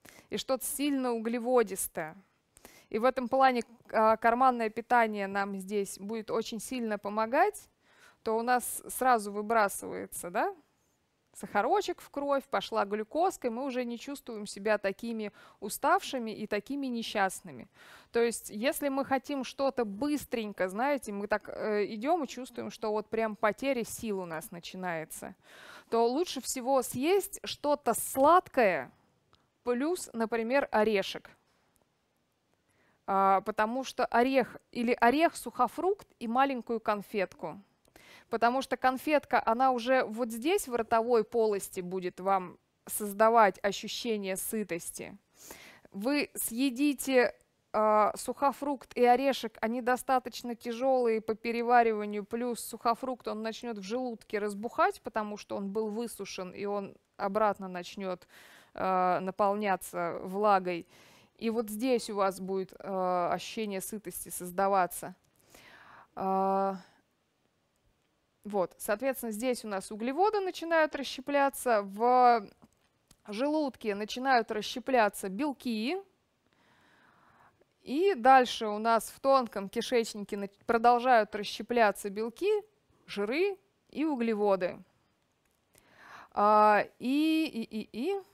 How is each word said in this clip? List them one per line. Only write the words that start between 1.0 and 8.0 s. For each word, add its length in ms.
углеводистое, 1040
и 100
в 60
этом 240
плане, 340
а, 260
карманное 520
питание 580
нам 280
здесь 420
будет 320
очень 300
сильно 400
помогать, 680